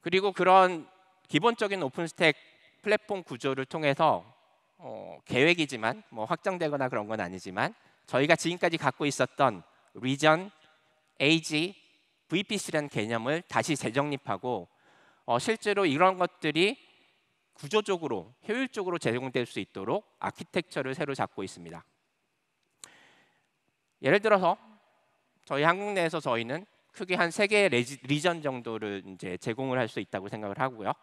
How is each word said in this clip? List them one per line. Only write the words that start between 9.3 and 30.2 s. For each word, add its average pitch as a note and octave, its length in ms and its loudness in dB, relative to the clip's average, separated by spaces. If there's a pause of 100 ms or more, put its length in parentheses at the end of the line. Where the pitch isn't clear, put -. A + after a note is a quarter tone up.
리전, D#3 580 2 (680)
에이지, D#3+ 560 2 (540)
브이피씨라는 E3+ 600 -2
개념을 A#2 600 -2
다시 A#2+ 260 0
재정립하고, B2 960 -4 (560)
어, A#2+ 160 2
실제로 G#3 460 0
이런 F3+ 320 4
것들이 E3+ 580 0 (800)
구조적으로 D3 760 -2 (140)
효율적으로 G#3 520 -4
제공될 B2 480 -2
수 - 120 -10
있도록 G#2 600 -6
아키텍처를 D#3+ 760 -6
새로 C#3 220 -6
잡고 G#2 260 -6
있습니다. E2 420 -12 (2250)
예를 D#3+ 180 4
들어서 G3 360 4 (880)
저희 C#3+ 200 -2
한국 G3 300 2
내에서 E3+ 260 0
저희는 B2+ 440 -2 (280)
크게 F#3 220 -6
한 E3+ 160 0
세 G3+ 160 0
개의 G3+ 220 4
레지-, B2+ 360 0
리전 D3+ 360 2
정도를 A2+ 680 -6
이제 F#2+ 300 -8
제공을 B2+ 420 -4
할 A2+ 100 0
수 - 120 -6
있다고 G2 280 -6